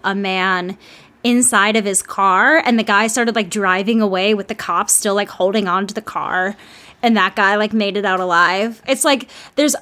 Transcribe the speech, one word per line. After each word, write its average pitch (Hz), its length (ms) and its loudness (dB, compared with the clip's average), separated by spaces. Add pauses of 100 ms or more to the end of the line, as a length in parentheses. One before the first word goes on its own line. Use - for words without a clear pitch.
a 196 100 -2
man 190 640 -2 (460)
inside 226 540 2
of 208 80 0
his 196 180 -2
car, 202 600 2
and 240 140 2
the 220 60 0
guy 214 240 2
started, 226 280 -2
like, 208 140 -2
driving 196 500 0
away 202 360 2
with 196 140 -6
the 220 60 -6
cops 185 380 -4
still, 196 220 0
like, 202 140 -2
holding 196 380 0
on 185 200 -2
to - 80 -12
the 214 60 -8
car, 185 540 -4 (460)
and 226 160 2
that 190 180 0
guy, 202 200 2
like, 214 180 -2
made 202 240 -2
it 202 80 -2
out 190 140 0
alive. 180 680 0
It's 262 180 0
like, 269 220 0 (280)
there's 277 260 2